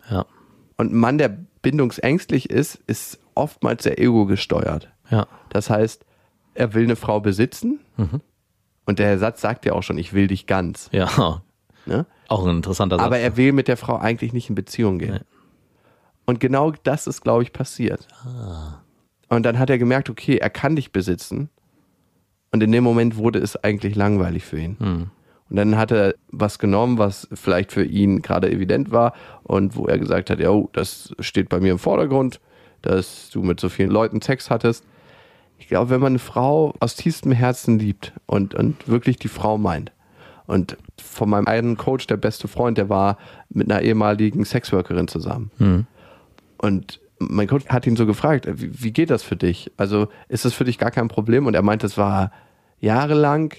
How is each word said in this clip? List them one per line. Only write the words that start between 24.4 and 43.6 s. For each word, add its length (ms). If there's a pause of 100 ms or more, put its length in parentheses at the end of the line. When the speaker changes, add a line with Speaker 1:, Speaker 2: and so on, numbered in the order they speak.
Speaker 2:
für 140
ihn. 200
Speaker 1:
Hm. 320 (400)
Speaker 2:
Und 60
dann 220
hat 120
er 240 (160)
was 280
genommen, 400
was 340
vielleicht 400
für 120
ihn 380
gerade 280
evident 400
war 240 (280)
und 340
wo 100
er 120
gesagt 320
hat, 100
„Ja, 100
oh, 220
das 480
steht 300
bei 100
mir 120
im 60
Vordergrund, 640 (420)
dass 480
du 120
mit 180
so 100
vielen 200
Leuten 320
Sex 280
hattest.“ 340 (760)
Ich 100
glaube, 220
wenn 100
man 120
eine 80
Frau 600
aus 140
tiefstem 380
Herzen 460
liebt 340 (140)
und, 280
und 340
wirklich 300
die 100
Frau 300
meint, 340 (540)
und 300 (260)
von 260
meinem 180
einen 300
Coach, 300
der 100
beste 320
Freund, 300
der 100
war 300 (320)
mit 200